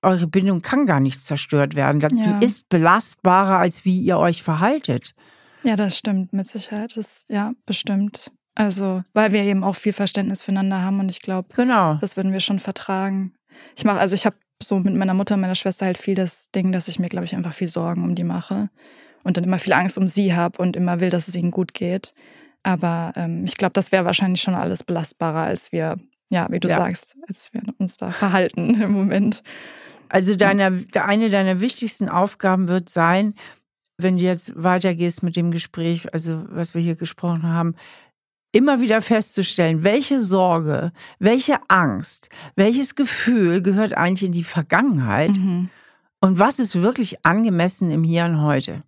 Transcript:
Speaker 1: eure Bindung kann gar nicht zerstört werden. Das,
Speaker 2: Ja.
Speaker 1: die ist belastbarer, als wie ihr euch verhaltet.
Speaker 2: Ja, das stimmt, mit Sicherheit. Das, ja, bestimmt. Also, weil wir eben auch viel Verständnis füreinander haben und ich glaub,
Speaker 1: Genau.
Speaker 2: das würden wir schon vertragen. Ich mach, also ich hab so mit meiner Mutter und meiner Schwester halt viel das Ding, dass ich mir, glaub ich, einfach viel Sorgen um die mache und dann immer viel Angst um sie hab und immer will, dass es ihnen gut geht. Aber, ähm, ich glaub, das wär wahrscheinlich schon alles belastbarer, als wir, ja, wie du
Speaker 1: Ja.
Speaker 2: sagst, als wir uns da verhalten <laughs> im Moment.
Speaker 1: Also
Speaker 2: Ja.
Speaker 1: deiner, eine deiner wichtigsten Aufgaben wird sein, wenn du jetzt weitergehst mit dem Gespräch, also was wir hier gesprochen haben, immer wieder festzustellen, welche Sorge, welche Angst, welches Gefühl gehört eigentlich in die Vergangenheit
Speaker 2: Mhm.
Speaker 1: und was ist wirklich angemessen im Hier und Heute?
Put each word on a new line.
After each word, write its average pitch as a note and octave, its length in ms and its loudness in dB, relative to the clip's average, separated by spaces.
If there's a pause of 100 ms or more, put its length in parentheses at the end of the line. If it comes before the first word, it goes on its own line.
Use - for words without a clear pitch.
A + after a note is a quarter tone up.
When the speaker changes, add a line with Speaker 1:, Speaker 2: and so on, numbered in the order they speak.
Speaker 1:
eure F#3 260 4
Bindung F#3+ 360 0
kann C#4 240 0
gar D3+ 120 4
nicht C3+ 220 0
zerstört C#3+ 540 -2
werden. C#3+ 260 2
Das, D3+ 120 2
Speaker 2:
Ja. G#3+ 260 2
Speaker 1:
die A3 60 4
ist - 240 -4
belastbarer, F#3 880 4
als F3 260 0
wie F#3 160 2
ihr F3 160 2
euch E3+ 260 2
verhaltet. E3+ 720 -2 (480)
Speaker 2:
Ja, A3+ 160 0
das G3+ 200 -2
stimmt, F#3+ 360 -2
mit G3 140 -4
Sicherheit. G#3+ 500 -10
Das, - 320 -12
ja, G#3+ 240 -4 (140)
bestimmt. G3+ 640 -4 (240)
Also, F#3+ 480 -2 (100)
weil G#3+ 180 4
wir G3+ 120 2
eben G3 200 0
auch F#3+ 120 -2
viel G#3 180 -2
Verständnis G3 480 -2
füreinander F#3+ 400 0
haben G3 180 0
und G3 100 -2
ich F3+ 120 -8
glaub, F#3 320 -6
Speaker 1:
Genau. A3 480 2
Speaker 2:
das - 160 -6
würden F#3+ 160 0
wir F#3+ 80 -2
schon G3 180 -2
vertragen. F#3+ 760 -4 (440)
Ich - 80 -6
mach, G#3 120 2
also F#3+ 180 2
ich - 100 -2
hab G#3 80 2 (280)
so G3 180 0
mit F#3+ 160 0
meiner F#3+ 180 0
Mutter G3 220 0
und G3 60 0
meiner F#3 140 -2
Schwester F#3+ 300 -4
halt F3+ 120 -2
viel G3 180 -2
das F#3 360 -4
Ding, F#3 220 0
dass F3+ 140 -4
ich F3 120 -6
mir, F3 80 -2
glaub F3+ 160 -6
ich, E3+ 120 -6
einfach F3 180 -6
viel F#3 140 -4
Sorgen F3 360 -4
um F3 120 -2
die F3 80 -4
mache F#3 460 -4 (540)
und F3+ 140 0
dann F3 80 -2
immer F#3 140 0
viel F3+ 140 -2
Angst F3+ 240 0
um F#3+ 100 2
sie F#3+ 280 2
hab E3+ 240 -2
und F3+ 160 0
immer F3 240 -2
will, F#3 120 0
dass F3 160 -2
es F3+ 80 -10
ihnen F3 160 -2
gut F3+ 220 -4
geht. F3+ 400 -6 (500)
Aber, E3+ 520 -2
ähm, E3+ 300 -4
ich F3 100 -4
glaub, F#3 180 0
das - 180 0
wär F#3+ 140 4
wahrscheinlich F3+ 360 2
schon F#3 140 0
alles F3 280 -4
belastbarer, D#3+ 600 -4
als F3+ 280 -4
wir, D#3+ 240 -2 (340)
ja, F3 200 0
wie F3 100 -2
du F3+ 80 -2
Speaker 1:
Ja. E3+ 100 2
Speaker 2:
sagst, - 380 -4 (120)
als - 260 -14
wir A#3 80 -6 (160)
uns F#3 200 -4
da F3+ 140 -8
verhalten F#3 640 0
<laughs> G#3+ 60 0
im G3+ 100 0
Moment. G3+ 520 0 (680)
Speaker 1:
Also F#3+ 220 2
Speaker 2:
Ja. G3 60 2
Speaker 1:
deiner, G3 340 4 (240)
eine G3+ 340 2
deiner F#3+ 320 2
wichtigsten A3 480 -4
Aufgaben F#3 580 0
wird F3 220 -2
sein, F#3 460 2 (640)
wenn F#3 180 2
du F3 60 2
jetzt F3+ 320 -2
weitergehst F3 640 0
mit E3+ 140 -2
dem E3+ 160 0
Gespräch, E3+ 600 -4
also D#3+ 360 -4
was E3+ 240 -6
wir E3+ 80 -2
hier E3+ 140 0
gesprochen E3 480 -4
haben, E3+ 320 0 (800)
immer C4 260 4
wieder A3 200 2
festzustellen, F3 840 0
welche C4 380 2
Sorge, E3+ 720 2 (280)
welche B3+ 380 4 (120)
Angst, E3 600 0 (260)
welches A#3+ 400 2
Gefühl G#3+ 680 2
gehört G3 340 2
eigentlich F#3 300 0
in F3+ 40 -2
die E3+ 120 -2
Vergangenheit D#3+ 880 2
Speaker 2:
Mhm. F#3 380 0 (520)
Speaker 1:
und F#3+ 180 4
was A#3+ 200 4
ist G3+ 240 0
wirklich A3+ 420 -2
angemessen F#3 640 2
im D#3 140 0
Hier E3 220 2
und D#3+ 180 0
Heute? C3+ 440 -2